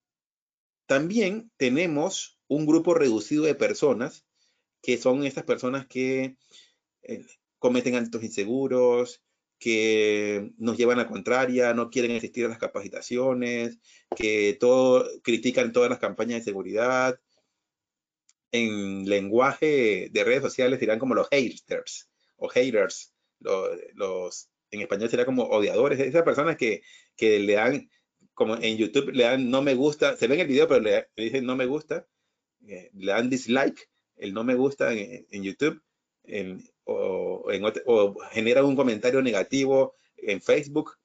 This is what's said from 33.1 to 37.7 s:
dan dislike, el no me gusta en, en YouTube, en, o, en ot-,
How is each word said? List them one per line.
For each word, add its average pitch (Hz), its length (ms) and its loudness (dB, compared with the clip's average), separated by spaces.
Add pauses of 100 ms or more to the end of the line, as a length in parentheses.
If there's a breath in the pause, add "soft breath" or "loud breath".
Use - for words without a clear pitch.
dan 120 160 0
dislike, 127 600 -2 (280)
el 101 160 -10
no 113 100 -6
me 127 120 0
gusta 135 380 0
en, 101 380 -10
en 101 120 -10
YouTube, 143 380 -4 (440)
en, 95 380 -10 (220)
o, 95 640 -4
en 98 120 -4
ot-, - 220 -4